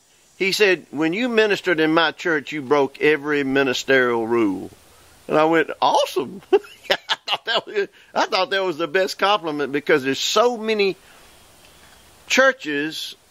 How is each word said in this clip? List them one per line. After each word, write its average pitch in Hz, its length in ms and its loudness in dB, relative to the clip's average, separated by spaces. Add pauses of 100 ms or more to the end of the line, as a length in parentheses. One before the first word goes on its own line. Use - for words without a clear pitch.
(360)
He 190 160 -2
said, 185 380 2
"When 160 240 -2
you 240 160 -2
ministered 202 500 0
in 156 140 2
my 160 180 2
church, 156 400 -4
you 151 120 -8
broke 135 360 0
every 147 440 0
ministerial 127 840 2
rule." 98 440 0 (560)
And 147 100 0
I 156 80 4
went, 160 240 2 (120)
"Awesome." 202 640 -2
<laughs> - 40 0
I - 640 -2 (100)
thought - 180 -6
that 226 200 -2
was, 202 220 -4 (260)
I - 120 0
thought 190 240 0
that 196 140 -2
was 170 140 -4
the 165 100 -4
best 185 300 -2
compliment, 160 540 -2
because 147 320 0
there's 135 160 -2
so 240 380 0
many 208 400 -2 (1300)
churches 156 880 -2 (160)